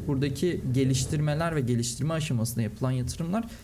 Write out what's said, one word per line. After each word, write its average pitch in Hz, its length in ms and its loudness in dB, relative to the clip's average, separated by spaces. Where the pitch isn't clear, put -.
buradaki 143 540 0
geliştirmeler 147 840 2
ve 143 40 2
geliştirme 120 540 0
aşamasında 120 480 0
yapılan 127 280 0
yatırımlar 165 580 -2